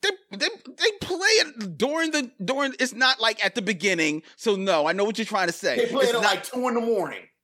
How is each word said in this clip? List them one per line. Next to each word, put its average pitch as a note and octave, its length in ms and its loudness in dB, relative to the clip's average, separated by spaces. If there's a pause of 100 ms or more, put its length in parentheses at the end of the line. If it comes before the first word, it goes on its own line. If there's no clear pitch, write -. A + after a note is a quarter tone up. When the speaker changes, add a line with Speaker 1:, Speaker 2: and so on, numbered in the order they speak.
Speaker 1:
They, G4+ 100 0 (260)
they, D4+ 120 -2 (280)
they F#4+ 140 2 (100)
play F4+ 160 -4
it D4 640 0
during D#4 320 0
the, D4 180 -2 (140)
during, C4+ 360 -2
it's B3+ 140 0
not B3+ 260 2
like A3 240 0
at G3 120 0
the A#3+ 80 -2
beginning. E3 580 0 (140)
So G#3 200 0
no, F#3 300 2
I D#3+ 80 2
know G3 100 0
what G#3 140 -2
you're A3+ 80 -2
trying G3 220 0
to E3+ 60 -2
say. G#3+ 240 -2
Speaker 2:
They A#3+ 100 2
play C4 160 2
Speaker 1:
It's A#3+ 80 4
Speaker 2:
it A#3 60 0
at, A3+ 40 0
Speaker 1:
not G#3 140 4
Speaker 2:
like, F#3+ 80 -8
two B3+ 240 -4
in A#3 80 0
the A#3 60 0
morning. A3 400 -2 (220)